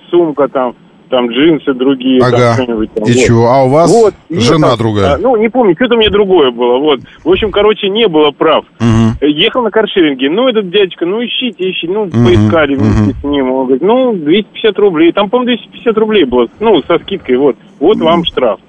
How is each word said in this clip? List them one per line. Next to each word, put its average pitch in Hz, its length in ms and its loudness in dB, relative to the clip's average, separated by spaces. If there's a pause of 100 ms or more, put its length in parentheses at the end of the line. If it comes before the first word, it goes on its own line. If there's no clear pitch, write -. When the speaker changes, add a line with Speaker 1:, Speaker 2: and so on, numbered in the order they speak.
Speaker 1:
сумка 156 380 0
там, 127 260 -4 (380)
там 123 180 0
джинсы 139 440 0
другие, 127 500 0
Speaker 2:
Ага. 123 80 2
Speaker 1:
там 120 240 2
что-нибудь 117 380 -4
там, 107 120 -4
Speaker 2:
И 120 80 0
Speaker 1:
вот. 120 100 0
Speaker 2:
чего? 117 260 2
А 135 160 2
у 127 40 2
вас 156 220 2
Speaker 1:
Вот, 214 220 4 (160)
и 170 100 -4
Speaker 2:
жена 160 300 2
Speaker 1:
там, 120 100 0
Speaker 2:
другая? 104 340 0
Speaker 1:
а, 131 60 -2
ну, 240 160 0
не 220 140 0
помню, 208 260 0
что-то 240 200 0
мне 220 140 2
другое 185 420 2
было, 120 280 0
вот. 147 220 0 (220)
В 151 60 -2
общем, 190 220 0
короче, 202 380 0
не 220 180 0
было 151 240 2
прав. 143 340 0 (140)
Speaker 2:
Мгм. 113 420 2
Speaker 1:
Ехал 160 400 0
на 220 80 -2
каршеринге, 151 600 0
ну, 240 160 0
этот 208 240 -2
дядечка, 190 340 -2
ну, 214 180 -4
ищите, 214 460 -6
ищите, 175 240 -8
ну, 214 120 -4
Speaker 2:
Мгм, 120 200 0
Speaker 1:
поискали, 120 500 2
Speaker 2:
мгм. 117 80 -2
Speaker 1:
вместе 107 380 0
с - 20 -10
ним. 143 280 -2
Он 131 140 -2
говорит, 127 180 0
ну, 240 300 2
двести 180 400 0
пятьдесят 208 260 -2
рублей, 170 320 2
там, 196 180 0
по-моему, 247 260 -2
двести - 160 -10
пятьдесят 220 280 -4
рублей 214 240 2
было, 123 240 0 (120)
ну, 214 280 2
со 170 120 0
скидкой, 160 380 -6
вот. 135 200 0 (220)
Вот 185 180 2
Speaker 2:
Мгм. 165 80 -2
Speaker 1:
вам 160 200 0
штраф. 117 440 -2